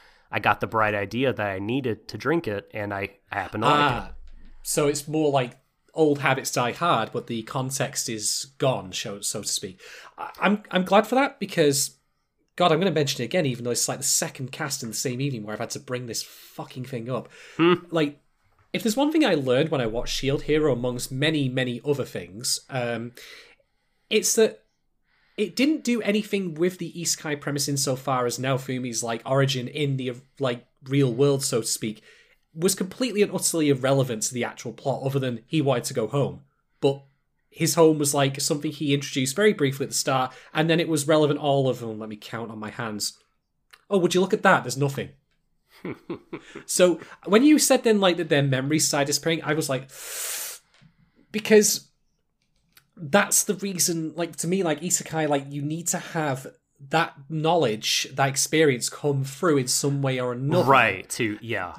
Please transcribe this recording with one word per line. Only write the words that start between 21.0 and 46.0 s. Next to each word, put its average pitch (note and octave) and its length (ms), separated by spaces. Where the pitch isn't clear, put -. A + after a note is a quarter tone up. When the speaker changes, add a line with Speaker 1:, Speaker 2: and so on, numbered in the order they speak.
Speaker 2:
many, C#3+ 380
many B2+ 340
other C3+ 220
things, G#2 640
um, A#2+ 440
it's - 240
that - 300
it F#3+ 180
didn't D4 260
do A#3+ 200
anything G3+ 520
with F3+ 220
the E3 180
isekai D3+ 460
premise C#3+ 280
insofar C3 580
as A#2+ 120
Naofumi's, B2+ 640
like, A#2 220
origin C3+ 420
in C#3 300
the, B2 160
like, B2 280
real C3+ 260
world, C#3 320
so A#2+ 200
to - 40
speak, - 360
was F3+ 200
completely G#3 460
and G3 140
utterly E3 340
irrelevant C3 540
to - 100
the B2 120
actual - 280
plot, C3 320
other C3+ 140
than B2 280
he D#3+ 140
wanted C3 240
to - 100
go A2+ 120
home. B2+ 340
But C3+ 220
his - 240
home D#3+ 240
was, C#3+ 160
like, C#3 260
something D3+ 320
he C#3+ 220
introduced C3+ 420
very G#3 160
briefly C3+ 320
at - 60
the - 60
start, C3 360
and D#3+ 160
then E3 100
it D#3+ 80
was D3 180
relevant D3+ 320
all C#3 300
of B2 120
them. A2 180
Let A2 100
me G#2+ 80
count A2+ 340
on A2+ 80
my G#2+ 120
hands. G#2+ 480
Oh, G3 80
would F3 160
you F3+ 80
look F#3+ 120
at G#3 80
that? D#3+ 220
There's B2 120
nothing. C3+ 340
Speaker 1:
<laughs> F3 60